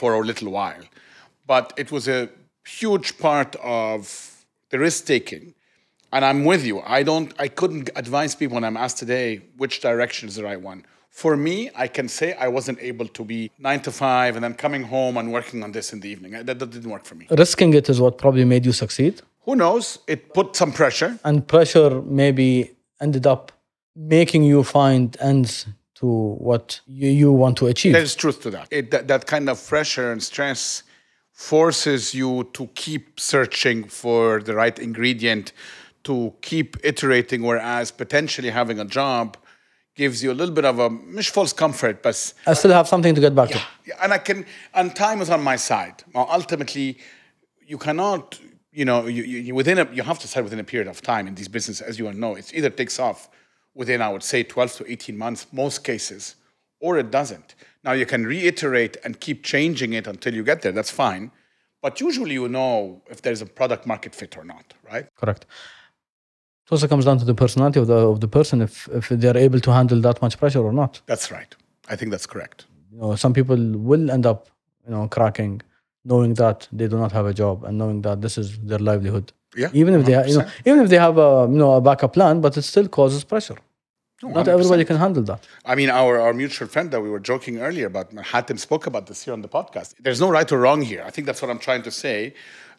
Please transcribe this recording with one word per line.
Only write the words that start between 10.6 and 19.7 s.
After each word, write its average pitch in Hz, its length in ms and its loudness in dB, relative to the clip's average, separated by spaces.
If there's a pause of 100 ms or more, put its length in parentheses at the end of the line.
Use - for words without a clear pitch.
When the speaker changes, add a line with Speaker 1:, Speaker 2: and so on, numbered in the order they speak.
Speaker 1:
one. - 80 -20 (420)
For 160 140 4
me, 160 200 -2 (280)
I - 20 -4 (100)
can 127 120 -4
say - 200 -4 (180)
I - 20 0
wasn't 127 300 -4 (120)
able 117 180 -10 (100)
to 120 40 -10 (100)
be 113 80 -8 (280)
nine 139 180 -2
to 131 60 -8 (120)
five 127 320 2
and 113 80 -8
then 120 100 -6
coming 143 300 -4 (100)
home 131 260 -2
and 113 60 -6 (120)
working 117 280 -10
on 104 60 -14
this 107 200 -10
in 107 80 -12
the 101 80 -14
evening. 95 240 -16
That, 120 280 -10
that 123 160 -10
didn't 117 200 -14
work - 80 -18
for - 160 -20
me. - 60 -20 (180)
Speaker 2:
Risking 170 300 4
it 143 140 4
is 127 120 2
what 123 140 4 (100)
probably 131 300 6
made 123 100 2
you 123 80 2
succeed. 131 420 -2 (320)
Speaker 1:
Who 269 80 0
knows? 214 520 0